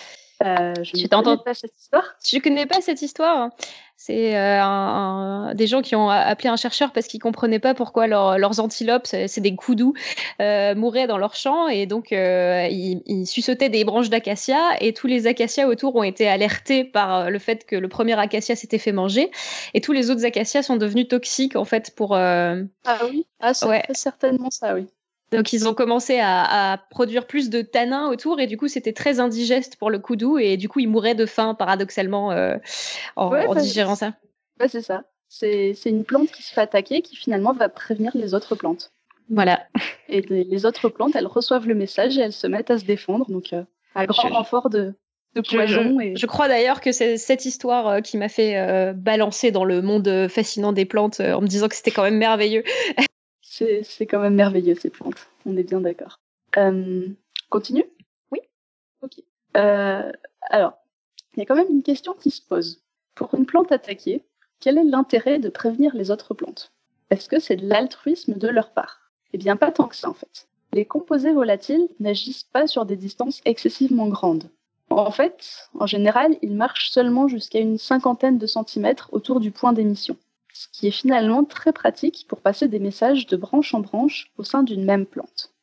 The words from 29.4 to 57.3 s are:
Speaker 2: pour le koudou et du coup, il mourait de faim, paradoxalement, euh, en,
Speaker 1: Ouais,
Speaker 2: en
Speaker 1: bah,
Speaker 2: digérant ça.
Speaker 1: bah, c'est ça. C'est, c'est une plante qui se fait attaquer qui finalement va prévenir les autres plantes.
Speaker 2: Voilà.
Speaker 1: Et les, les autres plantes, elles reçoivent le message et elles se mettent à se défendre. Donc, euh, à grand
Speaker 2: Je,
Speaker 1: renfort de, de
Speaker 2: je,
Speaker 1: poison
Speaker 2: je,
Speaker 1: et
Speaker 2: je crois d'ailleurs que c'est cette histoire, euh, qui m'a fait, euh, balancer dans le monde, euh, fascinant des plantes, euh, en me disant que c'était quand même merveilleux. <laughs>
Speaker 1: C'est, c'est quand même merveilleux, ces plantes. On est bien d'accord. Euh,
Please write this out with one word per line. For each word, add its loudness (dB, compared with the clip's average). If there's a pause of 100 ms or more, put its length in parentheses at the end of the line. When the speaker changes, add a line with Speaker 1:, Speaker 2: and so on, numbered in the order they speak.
Speaker 2:
pour -2
le 0
koudou 0
et 2
du -4
coup, -2
il 2
mourait 2
de 2
faim, -2
paradoxalement, -2
euh, 0 (600)
en, 0
Speaker 1:
Ouais, 2
Speaker 2:
en 2
Speaker 1:
bah, 2
Speaker 2:
digérant 0
ça. -6 (440)
Speaker 1:
bah, 2
c'est -4
ça. -6 (240)
C'est, -2
c'est -6
une 0
plante 2
qui -20
se -18
fait 2
attaquer 0
qui -8
finalement 0
va 0
prévenir -4
les -4
autres -2
plantes. -6 (380)
Speaker 2:
Voilà. 2 (440)
Speaker 1:
Et -2
les, 0
les -2
autres 0
plantes, 0
elles -2
reçoivent -2
le 2
message 0
et 2
elles 0
se -8
mettent -2
à 2
se -6
défendre. -2
Donc, -6
euh, -6 (320)
à 0
grand 0
Speaker 2:
Je, -8
Speaker 1:
renfort 0
de, -2 (400)
de -4
Speaker 2:
je, -2
Speaker 1:
poison 2
Speaker 2:
je, -4
Speaker 1:
et -6
Speaker 2:
je -6
crois 0
d'ailleurs 2
que 0
c'est 0
cette 0
histoire, -2
euh, 2
qui -6
m'a -2
fait, 0
euh, 0
balancer 0
dans 2
le 2
monde, 2
euh, 2
fascinant -2
des 2
plantes, 0
euh, 0
en 0
me 2
disant 0
que -4
c'était -2
quand 2
même 4
merveilleux. 2 (320)
<laughs> -18 (380)
Speaker 1:
C'est, -2
c'est -8
quand -2
même 2
merveilleux, 4
ces -4
plantes. -12 (180)
On -6
est 0
bien -4
d'accord. -8 (380)
Euh, 0 (420)